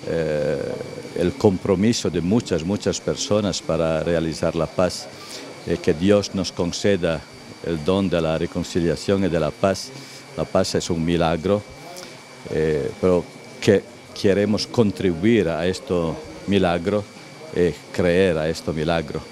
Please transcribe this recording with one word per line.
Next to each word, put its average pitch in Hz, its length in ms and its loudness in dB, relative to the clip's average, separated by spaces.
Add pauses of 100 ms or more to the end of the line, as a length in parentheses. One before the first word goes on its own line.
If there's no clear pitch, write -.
eh, 76 520 0 (600)
el 87 140 2
compromiso 101 760 2
de 82 120 0
muchas, 90 440 2
muchas 92 360 -2
personas 98 600 0
para 80 420 0
realizar 82 540 0
la 80 100 2
paz, - 400 -2 (600)
eh, 85 160 0
que 90 100 2
Dios 101 420 4
nos 92 180 -2
conceda 87 680 0 (460)
el 78 180 -2
don 95 240 2
de 85 120 2
la 80 180 0
reconciliación 87 840 0
y 90 40 2
de 82 120 2
la 76 100 2
paz. - 400 0 (460)
La 80 80 -2
paz 95 320 0
es 82 120 -2
un 82 160 0
milagro, 85 560 2 (880)
eh, 78 400 0 (100)
pero 90 240 4 (360)
que 98 220 6 (360)
queremos 101 480 2
contribuir 95 840 2
a 82 180 -2
este 92 280 -2 (520)
milagro, 95 580 2 (500)
eh, 85 200 2 (180)
creer 87 460 4
a 78 100 0
este 82 240 -4
milagro. 80 480 -2 (120)